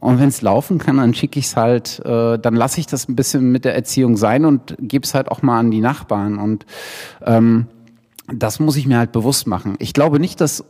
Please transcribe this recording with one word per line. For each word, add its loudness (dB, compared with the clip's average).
Und 2
wenn's 2
laufen 0
kann, 0
dann 4
schicke -4
ich's -4
halt, 0
äh, 0
dann 0
lasse 0
ich -4
das -6
ein -4
bisschen 2
mit 0
der 0
Erziehung 0
sein 2
und 2
geb's -4
halt 0
auch -6
mal 2
an 2
die 0
Nachbarn. -2
Und, -4
ähm, 4
das -6
muss 2
ich -2
mir 4
halt 0
bewusst 0
machen. -4
Ich -10
glaube 4
nicht, -2
dass -2